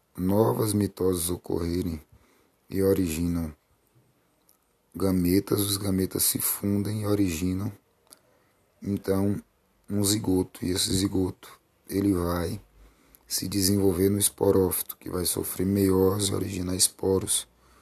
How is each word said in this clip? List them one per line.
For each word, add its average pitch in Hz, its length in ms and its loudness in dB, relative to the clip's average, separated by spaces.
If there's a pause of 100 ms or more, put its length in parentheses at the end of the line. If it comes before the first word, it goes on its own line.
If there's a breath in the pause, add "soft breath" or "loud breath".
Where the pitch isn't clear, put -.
(180)
novas 104 560 0
mitoses 92 560 0
ocorrerem 85 720 -4 (680 soft breath)
e 95 140 -4
originam 85 720 0 (1400)
gametas, 92 680 2
os 101 160 -2
gametas 95 460 -2
se - 160 -2
fundem 101 640 -2
e 101 60 -4
originam, 95 640 0 (1080 soft breath)
então, 98 600 -2 (480)
um 101 140 -2
zigoto, 98 600 0
e 87 60 -2
esse 90 240 -2
zigoto, 95 680 -2 (280)
ele 101 260 0
vai 87 480 -2 (680 soft breath)
se - 200 -6
desenvolver 98 640 2
no 101 100 2
esporófito, 95 800 2
que - 120 -12
vai 90 160 -4
sofrer - 400 -4
meiose, 98 680 4
originar 95 420 -4
esporos, - 720 0 (340 soft breath)